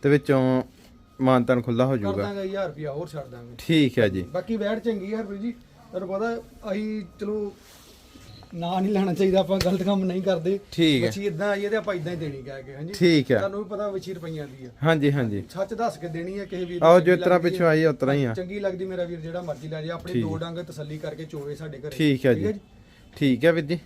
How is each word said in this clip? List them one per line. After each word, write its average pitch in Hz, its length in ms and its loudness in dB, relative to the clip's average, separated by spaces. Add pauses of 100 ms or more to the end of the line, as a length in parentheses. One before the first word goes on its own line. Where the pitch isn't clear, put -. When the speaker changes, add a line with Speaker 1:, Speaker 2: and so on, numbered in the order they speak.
Speaker 1:
ਤੇ 143 80 2
ਵਿੱਚੋਂ 139 320 4 (760)
ਮਾਨਤਾਨ 127 420 4
ਖੁੱਲਾ 120 240 2
ਹੋ 135 60 0
Speaker 2:
ਕਰ 131 60 0
Speaker 1:
ਜਾਊਗਾ। 101 260 -2
Speaker 2:
ਦਾਂਗੇ 196 180 -6
ਹਜ਼ਾਰ 190 260 -4
ਰੁਪਇਆ 147 240 -8
ਹੋਰ 156 160 -8
ਛੱਡ 143 200 -12
ਦਾਂਗੇ। 120 300 -18
Speaker 1:
ਠੀਕ 151 420 2
ਹੈ 107 80 6
ਜੀ। 92 140 -2
Speaker 2:
ਬਾਕੀ 180 360 -6
ਵੈਟ 208 220 -2
ਚੰਗੀ 208 340 -4
ਆ 220 60 -4
ਹਰਪ੍ਰੀਤ 202 220 -8
ਜੀ, 233 100 -6 (400)
ਤੁਹਾਨੂੰ 185 180 -8
ਪਤਾ 220 260 -2 (360)
ਅਸੀਂ 214 320 -4 (160)
ਚਲੋ 208 340 -4 (1000)
ਨਾਂ 175 280 -2
ਨਹੀਂ 196 100 2
ਲੈਣਾ 190 220 2
ਚਾਹੀਦਾ, 190 260 4
ਆਪਾਂ 190 200 2
ਗਲਤ 180 240 2
ਕੰਮ 196 200 2
ਨਹੀਂ 185 180 -2
ਕਰਦੇ। 185 380 0 (120)
Speaker 1:
ਠੀਕ 151 320 4
ਹੈ। 117 40 2
Speaker 2:
ਵੱਛੀ 196 180 -4
ਏਦਾਂ 196 240 -2
ਆਈ 202 160 -2
ਹੈ 202 40 -2
ਤੇ 220 60 0
ਆਪਾਂ 208 200 -2
ਏਦਾਂ 165 160 -6
ਹੀ 175 60 -6
ਦੇਣੀ 139 240 -8
ਕਹਿ 135 220 -14
ਕੇ, 135 120 -16
ਹਾਂਜੀ। 160 180 -10
Speaker 1:
ਠੀਕ 165 380 4
ਹੈ। 117 60 6
Speaker 2:
ਤੁਹਾਨੂੰ 196 260 -2
ਵੀ 185 60 -12
ਪਤਾ 208 200 -4
ਵੱਛੀ 190 240 -6
ਰੁਪਈਆਂ 160 340 -10
ਦੀ 131 180 -16
ਆ। 120 40 -14 (140)
Speaker 1:
ਹਾਂਜੀ, 147 280 4
ਹਾਂਜੀ। 113 320 0 (100)
Speaker 2:
ਸੱਚ 196 200 -6
ਦੱਸ 226 240 -4
ਕੇ 170 100 -10
ਦੇਣੀ 170 320 -8
ਆ, 196 60 -8
ਕਿਸੇ 185 200 -6
ਵੀਰ 175 140 -6
ਨੂੰ 160 80 6
Speaker 1:
ਆਹੋ, 175 120 10
Speaker 2:
ਚੰਗੀ 175 120 4
Speaker 1:
ਜਿਸ 180 120 4
ਤਰ੍ਹਾਂ 180 160 4
Speaker 2:
ਲੱਗਦੀ 175 100 2
Speaker 1:
ਪਿੱਛੋਂ 175 180 2
ਆਈ, 156 180 4
ਉਸ 147 100 4
ਤਰ੍ਹਾਂ 139 200 2
ਹੀ 143 80 2
ਆ। 117 100 0
Speaker 2:
ਚੰਗੀ 110 260 -6
ਲੱਗਦੀ 190 260 -4
ਮੇਰਾ 180 180 -4
ਵੀਰ 170 160 -8
ਜਿਹੜਾ 165 220 -8
ਮਰਜ਼ੀ 151 260 -8
ਲੈ 156 140 -8
ਜਾਏ, 160 80 -8
ਆਪਣੀ 170 240 -10
Speaker 1:
ਠੀਕ। 120 100 2
Speaker 2:
ਦੋ 101 140 -2
ਡੰਗ 165 220 -8
ਤਸੱਲੀ 156 380 -10
ਕਰਕੇ 156 280 -10
ਚੋਵੇ 147 300 -10
ਸਾਡੇ 151 240 -12
ਘਰੇ। 147 100 -10
Speaker 1:
ਠੀਕ 143 360 2
ਹੈ 127 80 8
Speaker 2:
ਠੀਕ 160 120 2
ਹੈ 214 60 2
Speaker 1:
ਜੀ। 202 80 -6
Speaker 2:
ਜੀ। - 0 - (580)
Speaker 1:
ਠੀਕ 131 280 2
ਹੈ 165 60 8
ਵੀਰ 160 140 0
ਜੀ 160 200 -4